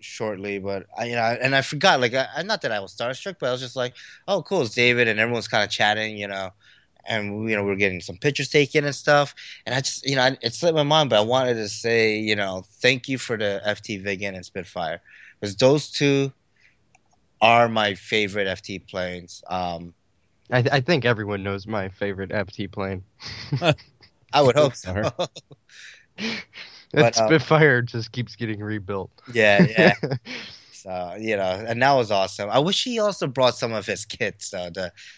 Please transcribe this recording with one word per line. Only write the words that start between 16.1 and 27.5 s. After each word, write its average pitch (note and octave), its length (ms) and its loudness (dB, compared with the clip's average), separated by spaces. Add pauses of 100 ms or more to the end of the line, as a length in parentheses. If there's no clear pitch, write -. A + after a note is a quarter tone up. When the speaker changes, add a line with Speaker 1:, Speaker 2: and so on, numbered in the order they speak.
Speaker 1:
are A#2 280 6
my G#2+ 260 0
favorite G2+ 540 -2
F F#2 140 -4
T G2 160 -10
planes. F2+ 680 -10
Um, F2 460 -6 (560)
Speaker 2:
I B2 120 4
th-, B2+ 100 2
I C#3 80 4
think C3 240 0
everyone G#2 380 0
knows G2 240 -4
my G2+ 220 -4
favorite G2 440 -6
F G2+ 160 -4
T G2+ 200 -8
plane. F#2+ 400 -6
<laughs> - 1200 -6
Speaker 1:
I C#3+ 100 6
would C3 140 6
hope C#3+ 180 4
so. - 160 -12 (260)
Speaker 3:
All F3 120 -4
right. - 0 - (920)
Speaker 1:
<laughs> A3 280 -8 (460)
Speaker 2:
That A#2 220 4
Speaker 1:
But, - 60 0
um, A2 80 4
Speaker 2:
Spitfire D3+ 540 4